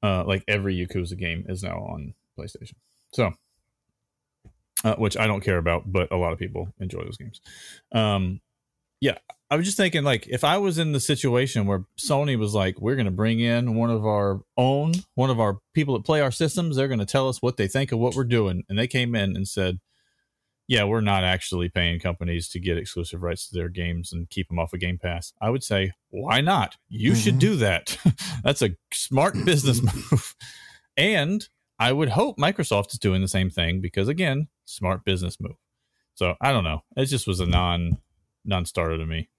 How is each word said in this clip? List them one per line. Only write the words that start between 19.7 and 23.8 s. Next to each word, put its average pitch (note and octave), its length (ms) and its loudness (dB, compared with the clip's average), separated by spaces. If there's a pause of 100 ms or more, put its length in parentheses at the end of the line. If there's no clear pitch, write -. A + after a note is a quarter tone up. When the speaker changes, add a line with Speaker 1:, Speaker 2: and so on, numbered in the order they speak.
Speaker 1:
"Yeah, A2+ 180 4
we're A2 160 2
not G2+ 240 2
actually F#2 440 0
paying E2+ 320 0
companies E2+ 500 -4
to - 100 -8
get F2 180 0
exclusive F2 440 -8
rights E2+ 260 -6
to - 80 -18
their F2 120 -4
games F2 440 -6